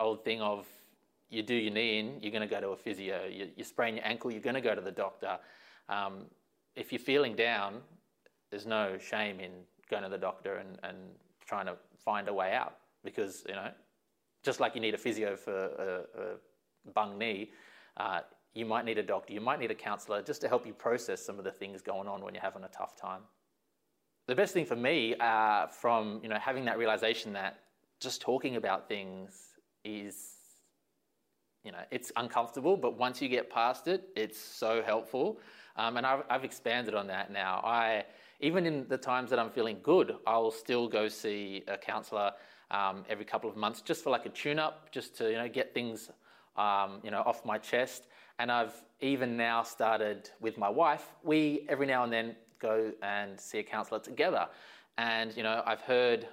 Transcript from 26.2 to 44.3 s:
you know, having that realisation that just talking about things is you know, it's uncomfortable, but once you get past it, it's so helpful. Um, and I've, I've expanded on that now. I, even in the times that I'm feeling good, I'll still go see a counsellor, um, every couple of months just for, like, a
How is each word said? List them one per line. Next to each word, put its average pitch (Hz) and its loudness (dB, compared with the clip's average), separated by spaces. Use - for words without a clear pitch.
you 110 -8
know, 107 0
having 131 -2
that 113 0
realisation 113 2
that 98 -4
just - -6
talking 131 0
about 98 0
things 95 -10
is 101 -10
you 104 -12
know, 87 -12
it's 123 -6
uncomfortable, 123 0
but 120 -2
once 127 0
you 135 0
get 123 0
past 120 0
it, 185 0
it's 107 -2
so 113 0
helpful. 127 0
Um, 117 0
and 123 2
I've, 139 2
I've 131 2
expanded 117 0
on 101 2
that 98 -4
now. 95 0
I, 113 4
even 170 4
in 143 0
the 131 2
times 127 0
that 123 6
I'm 113 2
feeling 110 0
good, 143 6
I'll 113 6
still 120 2
go 107 2
see 101 -4
a 98 -2
counsellor, 101 -2
um, 98 0
every 107 -4
couple 113 -2
of 104 -8
months 107 0
just - -2
for, 139 2
like, 120 2
a 104 -8